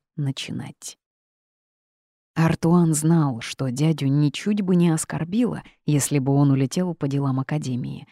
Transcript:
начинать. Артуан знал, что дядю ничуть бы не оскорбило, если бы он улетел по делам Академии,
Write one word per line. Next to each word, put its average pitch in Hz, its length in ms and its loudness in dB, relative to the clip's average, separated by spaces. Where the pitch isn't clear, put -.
начинать. 147 800 -8
Артуан 165 580 2
знал, 151 460 2
что - 320 -8
дядю 143 360 0
ничуть 147 540 0
бы 185 140 2
не 175 140 6
оскорбило, 165 760 -2
если 147 340 2
бы 135 140 0
он 143 180 4
улетел 147 420 0
по 151 140 -6
делам 139 320 -2
Академии, 135 720 -6